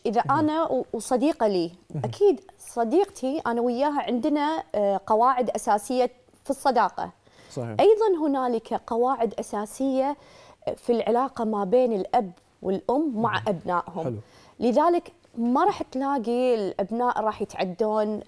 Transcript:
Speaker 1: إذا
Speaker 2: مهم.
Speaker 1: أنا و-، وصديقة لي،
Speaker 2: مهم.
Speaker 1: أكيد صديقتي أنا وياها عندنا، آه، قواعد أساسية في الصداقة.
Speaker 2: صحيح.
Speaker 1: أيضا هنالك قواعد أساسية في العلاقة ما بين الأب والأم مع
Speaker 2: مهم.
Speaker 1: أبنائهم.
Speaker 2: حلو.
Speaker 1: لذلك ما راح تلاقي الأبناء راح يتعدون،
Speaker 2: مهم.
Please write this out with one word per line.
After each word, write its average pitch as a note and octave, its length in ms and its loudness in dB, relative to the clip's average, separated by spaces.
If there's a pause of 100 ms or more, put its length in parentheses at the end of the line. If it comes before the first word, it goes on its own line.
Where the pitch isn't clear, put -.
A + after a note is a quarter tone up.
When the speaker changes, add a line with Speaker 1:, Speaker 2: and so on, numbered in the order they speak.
Speaker 1:
إذا A#3+ 200 0
Speaker 2:
مهم. C#4 140 2
Speaker 1:
أنا D#4 320 0
و-، C4 220 -2
وصديقة A#3+ 540 0
لي، F3 240 0 (240)
Speaker 2:
مهم. C#3+ 80 -4
Speaker 1:
أكيد F#4 380 2 (180)
صديقتي C4 880 -2
أنا A#3 140 0
وياها B3+ 400 0
عندنا، D4 640 0 (120)
آه، G3+ 320 2
قواعد A#3+ 420 4
أساسية B3 640 0 (320)
في - 60 -2
الصداقة. A3+ 600 0 (420)
Speaker 2:
صحيح. A#2 280 -8
Speaker 1:
أيضا G4 480 4
هنالك B3 600 -2
قواعد A#3 520 0
أساسية C4 800 -2 (600)
في - 140 -2
العلاقة A#3 540 0
ما G#3+ 180 -2
بين A#3 300 2
الأب F#3+ 380 -2 (300)
والأم A#3 600 -2
مع A3+ 100 0
Speaker 2:
مهم. F#3+ 160 -4
Speaker 1:
أبنائهم. F3 560 -4
Speaker 2:
حلو. A#2+ 140 -4 (420)
Speaker 1:
لذلك D4+ 520 2 (260)
ما B3 280 2
راح G4+ 160 0
تلاقي B3+ 720 0
الأبناء A3 680 -2
راح G#3+ 200 -2
يتعدون، G#3+ 680 -2
Speaker 2:
مهم. G#3+ 200 -4